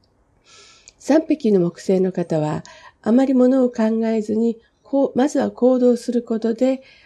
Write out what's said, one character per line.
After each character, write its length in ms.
三 260
匹 280
の 80
木 180
星 220
の 100
方 300
は、 240
あ 120
ま 120
り 80
も 140
の 180
を 60
考 380
え 140
ず 120
に、 240
こ 320
う、 40
ま 100
ず 100
は 140
行 260
動 180
す 140
る 140
こ 160
と 140
で、 280